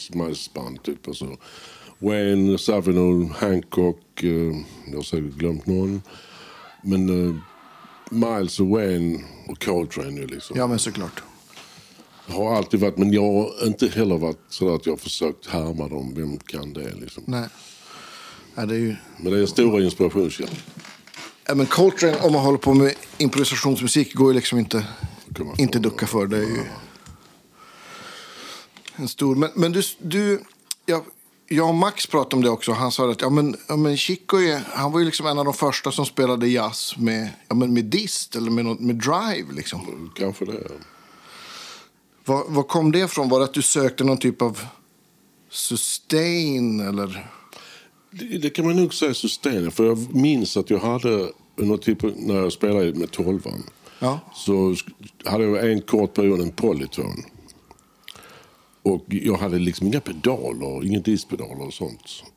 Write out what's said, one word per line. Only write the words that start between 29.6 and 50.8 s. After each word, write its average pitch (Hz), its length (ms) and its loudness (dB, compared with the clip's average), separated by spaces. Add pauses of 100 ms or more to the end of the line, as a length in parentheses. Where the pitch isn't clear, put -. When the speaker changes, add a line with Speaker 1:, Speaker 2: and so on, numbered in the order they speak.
Speaker 2:
du... 185 100 2 (160)
du, 202 420 0 (460)
ja, 165 180 0 (440)
jag 160 200 4
och 165 60 4
Max 190 320 2
pratade 139 300 0
om 127 60 4
det 120 80 6
också. 117 220 0
Han 120 200 0
sa 127 180 2
att, 113 100 -2
ja, 131 100 2
men, 147 260 4 (120)
ja, 156 80 -2
men 151 200 2
Chico 180 400 0
är, 160 240 4 (120)
han 143 200 -2
var 170 80 4
ju 170 60 4
liksom 165 200 -2
en 147 120 0
av 143 60 2
de 139 100 0
första 139 380 0
som 139 140 0
spelade 123 420 2
jazz 117 500 -2
med, 110 300 0 (200)
ja, 113 60 -2
men 123 180 2
med 120 120 4
dist 180 520 -4
eller 117 140 -2
med 117 140 0
något, 113 160 -4
med 120 160 0
drive, 143 560 -2
liksom. 82 640 -10
Speaker 1:
Kanske 98 280 -4
det. 101 180 -8 (1600)
Speaker 2:
Var, 135 220 0
var 143 140 0
kom 156 300 2
det 170 60 6
ifrån? 156 300 0
Var 131 100 6
det 131 60 4
att 131 100 -4
du 143 80 0
sökte 131 420 2
någon 135 140 4
typ 127 240 0
av 117 160 -2 (920)
sustain, 139 1300 -2
eller? 101 460 -4 (840)
Speaker 1:
Det, 123 280 -8
det 147 120 -2
kan 160 160 -2
man 170 100 4
nog 180 180 2
säga, 143 200 0
sustain. 107 560 -2
För 110 140 4
jag 117 300 2
minns 131 420 4
att 95 140 0
jag 104 80 4
hade 113 520 0 (260)